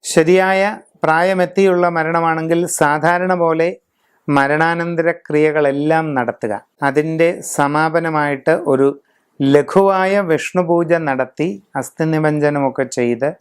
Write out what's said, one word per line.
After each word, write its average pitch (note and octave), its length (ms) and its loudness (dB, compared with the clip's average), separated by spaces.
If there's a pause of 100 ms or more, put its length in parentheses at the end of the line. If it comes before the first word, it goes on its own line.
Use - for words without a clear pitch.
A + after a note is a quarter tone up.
(140)
ശരിയായ F#3 480 2 (420)
പ്രായമെത്തിയുള്ള F3+ 920 2
മരണമാണെങ്കിൽ E3 640 0 (180)
സാധാരണ E3 640 0
പോലെ E3 280 0 (680)
മരണാനന്തര E3 720 0 (160)
ക്രിയകളെല്ലാം D3+ 800 0 (120)
നടത്തുക. A#2 360 -4 (340)
അതിൻ്റെ D#3+ 420 0 (260)
സമാപനമായിട്ട് D3+ 1000 0 (180)
ഒരു C3+ 160 2 (520)
ലഘുവായ F#3 760 2 (160)
വിഷ്ണു D#3+ 400 -2
പൂജ E3+ 240 0 (160)
നടത്തി C3 380 -4 (340)
അസ്ഥി - 320 -6
നിമഞ്ജനമൊക്കെ D3 720 0 (120)
ചെയ്ത് A#2+ 320 0 (120)